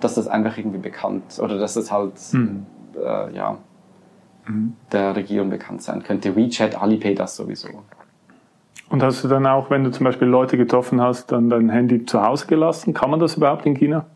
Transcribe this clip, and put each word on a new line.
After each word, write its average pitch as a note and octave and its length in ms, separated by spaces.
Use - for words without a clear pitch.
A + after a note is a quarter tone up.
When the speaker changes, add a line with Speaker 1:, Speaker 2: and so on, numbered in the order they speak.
Speaker 1:
dass - 160
das A2 100
einfach A2 320
irgendwie G#2 200
bekannt, G2 600
oder G#2 160
dass G2+ 180
das A2+ 180
halt, G2+ 220
Speaker 2:
Mhm. G2+ 340
Speaker 1:
äh, G1+ 360
ja, G#1 240
Speaker 2:
Mhm. A2 240
Speaker 1:
der G2 240
Regierung G2 360
bekannt G2 320
sein - 200
könnte. G2 320
WeChat, A2 480
Alipay, G#2+ 320
das - 220
sowieso. - 320
Speaker 2:
Und C3+ 120
hast C3 220
du C3+ 60
dann C3+ 180
auch, C3+ 240
wenn C3+ 140
du B2+ 80
zum C3 100
Beispiel B2+ 240
Leute B2+ 300
getroffen B2 440
hast, B2 300
dann A#2 200
dein A2+ 180
Handy A#2+ 360
zu A2 160
Hause A#2+ 280
gelassen? D#3+ 460
Kann C3+ 160
man D#3+ 100
das D#3+ 160
überhaupt D3 280
in C#3+ 120
China? D3 400